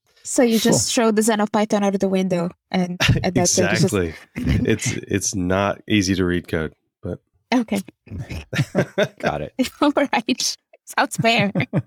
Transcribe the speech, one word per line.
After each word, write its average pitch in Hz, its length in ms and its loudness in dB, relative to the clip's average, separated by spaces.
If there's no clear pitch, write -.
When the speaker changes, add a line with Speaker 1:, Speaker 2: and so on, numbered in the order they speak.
Speaker 1:
So - 200 0
you 226 160 4
just - 360 2
Speaker 2:
Cool. 240 100 2
Speaker 1:
throw 220 80 4
the 214 100 2
Zen 214 180 2
of 214 100 0
Python 214 320 0
out 196 120 2
of 196 60 -2
the 196 80 2
window 180 420 0
and, 180 300 -2
Speaker 3:
<laughs> - 120 2
Speaker 1:
and 180 120 -2
that's 180 240 2
it. 185 40 4
You 196 60 2
just 160 60 2
Speaker 3:
Exactly. 90 300 0
Speaker 1:
<laughs> - 0 -
Speaker 3:
It's, - 560 0
it's - 420 -4
not 95 540 0
easy 98 280 2
to 92 100 0
read 87 220 -2
code, 78 260 -4
but 90 180 -8
Speaker 1:
Okay. 226 260 -2
Speaker 2:
<laughs> 90 140 -12
Got - 240 -4
it. - 120 -10
Speaker 1:
<laughs> - 60 -6
All 294 160 4
right. - 600 -2
Sounds - 320 -2
fair. 208 360 2